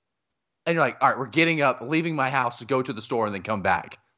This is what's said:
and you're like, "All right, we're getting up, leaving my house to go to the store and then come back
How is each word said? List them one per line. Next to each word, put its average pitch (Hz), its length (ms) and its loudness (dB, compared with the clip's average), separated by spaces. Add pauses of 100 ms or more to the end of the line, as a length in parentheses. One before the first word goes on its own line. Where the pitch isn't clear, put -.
(680)
and 170 80 0
you're 165 100 2
like, 120 160 0
"All 135 100 6
right, 110 80 -2
we're 131 80 -4
getting 160 360 2
up, 131 200 2
leaving 160 320 -2
my 135 160 0
house 127 300 -2
to 120 40 -12
go 131 160 0
to 127 120 -4
the - 100 -8
store 113 240 -2
and 104 80 -4
then 95 80 -8
come 107 200 -2
back 90 360 0 (200)